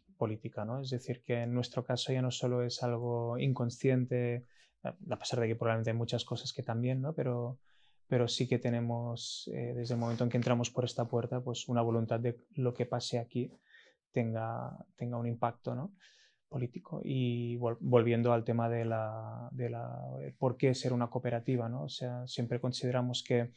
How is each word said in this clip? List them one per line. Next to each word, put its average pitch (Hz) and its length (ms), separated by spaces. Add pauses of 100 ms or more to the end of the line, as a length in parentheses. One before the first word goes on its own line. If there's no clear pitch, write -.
(180)
política, 110 480
¿no? 123 160
Es 131 80
decir, 123 340
que 120 200
en 120 100
nuestro 123 300
caso 127 300
ya 127 80
no 127 100
solo 123 320
es 120 200
algo 120 540
inconsciente, 123 1080 (380)
a, 123 60 (200)
a 113 100
pesar - 200
de 113 80
que 113 80
probablemente 113 360
hay 113 60
muchas 117 280
cosas - 280
que - 80
también, 123 400
¿no? 147 120
Pero, 123 460 (480)
pero 120 200
sí 120 200
que 120 120
tenemos, 120 960
eh, 123 220
desde 120 200
el 117 40
momento 117 240
en 120 60
que 123 80
entramos 120 320
por 120 160
esta 120 200
puerta, 120 360
pues, 123 260
una 120 140
voluntad 117 380
de 120 260 (100)
lo 123 180
que 120 120
pase 123 340
aquí 120 320 (600)
tenga, 113 680 (180)
tenga 120 220
un 117 100
impacto, 117 480
¿no? 170 180 (540)
político. 135 560
Y 120 540
vol-, 120 240
volviendo 120 500
al 117 120
tema 117 260
de 117 160
la, 110 680
de 127 180
la, 123 520
eh, 139 160
por 127 180
qué 131 200
ser 127 180
una 120 160
cooperativa, 120 580
¿no? 127 160
O 147 60
sea, 123 380
siempre 123 340
consideramos 123 640
que 120 300